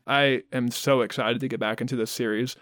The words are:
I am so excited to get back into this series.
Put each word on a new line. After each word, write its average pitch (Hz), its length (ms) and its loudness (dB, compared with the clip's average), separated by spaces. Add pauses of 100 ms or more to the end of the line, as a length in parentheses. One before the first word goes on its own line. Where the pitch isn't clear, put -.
I 139 360 2 (100)
am 123 180 -2
so 135 300 2
excited 120 400 0
to 131 80 -4
get 120 100 -4
back 107 220 -2
into 127 160 -2
this 110 160 -2
series. 117 500 0